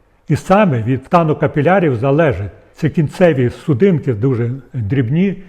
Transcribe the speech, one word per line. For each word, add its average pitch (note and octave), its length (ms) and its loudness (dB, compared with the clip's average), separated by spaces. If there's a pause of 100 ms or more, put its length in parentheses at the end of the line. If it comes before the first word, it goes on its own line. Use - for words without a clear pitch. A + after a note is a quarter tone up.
(280)
І D3 80 0
саме F#3 460 2
від B2+ 220 -2
стану E3 320 0
капілярів D#3 600 0
залежить, B2+ 540 0 (240)
це - 140 -2
кінцеві C#3+ 640 2
судинки D3 640 0
дуже A#2 360 -2 (240)
дрібні, C3+ 760 -2